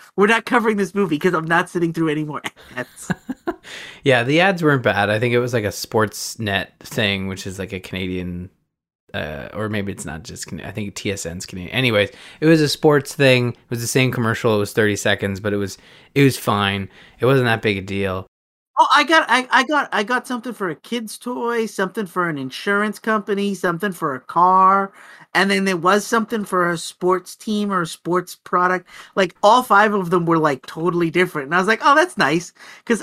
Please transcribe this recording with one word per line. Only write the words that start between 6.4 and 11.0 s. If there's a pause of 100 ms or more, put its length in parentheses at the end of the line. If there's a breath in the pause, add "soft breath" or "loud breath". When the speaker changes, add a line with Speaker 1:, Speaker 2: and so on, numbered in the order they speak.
Speaker 2:
thing,
which
is,
like,
a
Canadian, (640)
uh,
or
maybe
it's
not
just
Can-,
I
think
T